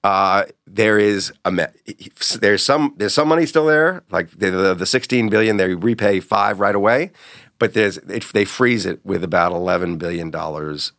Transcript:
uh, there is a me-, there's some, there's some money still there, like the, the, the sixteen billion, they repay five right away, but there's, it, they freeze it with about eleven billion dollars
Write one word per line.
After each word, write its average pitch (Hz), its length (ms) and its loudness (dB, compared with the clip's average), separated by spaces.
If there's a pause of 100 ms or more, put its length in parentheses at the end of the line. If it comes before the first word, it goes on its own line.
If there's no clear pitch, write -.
uh, 95 400 2 (240)
there 107 320 2
is 104 340 0 (120)
a 92 60 0
me-, 87 140 0 (760)
there's 104 240 2
some, 143 340 0
there's 104 160 -2
some 151 140 2
money 160 180 2
still 156 200 0
there, 160 460 2
like 87 200 -2
the, 95 200 -2
the, 92 220 2
the 90 120 -2
sixteen 123 440 0
billion, 110 280 2
they 92 160 0
repay 101 460 0
five 101 400 0
right 101 160 0
away, 117 360 0 (460)
but 117 160 0
there's, 101 240 0
it, 107 360 -8
they 104 100 2
freeze 117 420 0
it 92 200 -6
with 92 180 -4
about 87 300 0
eleven 87 440 -2
billion 85 320 -6
dollars 76 680 -8